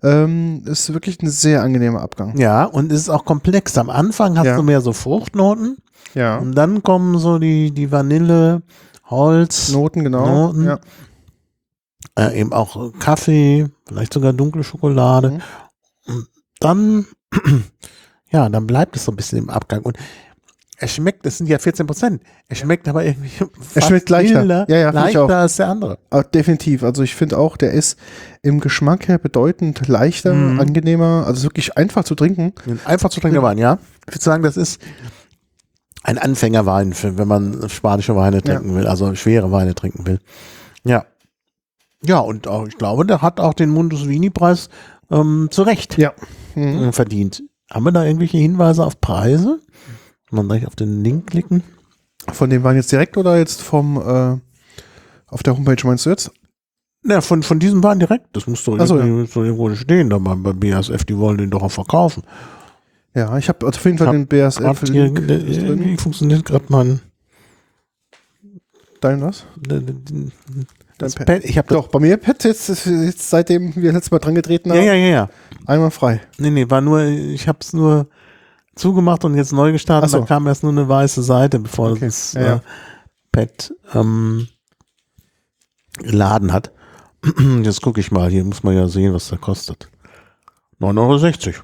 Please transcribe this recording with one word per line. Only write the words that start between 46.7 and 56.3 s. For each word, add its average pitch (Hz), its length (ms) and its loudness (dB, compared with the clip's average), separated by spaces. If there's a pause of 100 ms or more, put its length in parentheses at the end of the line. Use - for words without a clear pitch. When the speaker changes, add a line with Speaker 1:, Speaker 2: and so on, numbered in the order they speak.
Speaker 2:
äh, 123 80 0
verdient. 104 500 -2 (300)
Haben 110 140 -4
wir 175 60 2
da 170 140 2
irgendwelche 160 320 0
Hinweise 165 480 2
auf - 160 -6
Preise? 147 580 0 (720)
Kann 110 80 -4
man 101 100 0
gleich 110 200 -2
auf - 80 -14
den 104 280 -4
Link 139 240 -2
klicken? 175 360 -2 (680)
Speaker 1:
Von 131 180 0
dem 127 140 2
Wein 131 120 4
jetzt 131 160 0
direkt 143 260 0
oder 180 200 4
jetzt 165 240 0
vom, 147 360 -2
äh, 127 400 0 (920)
auf - 140 -10
der 127 160 0
Homepage 131 300 0
meinst 123 180 0
du 156 60 0
jetzt? - 180 -4 (760)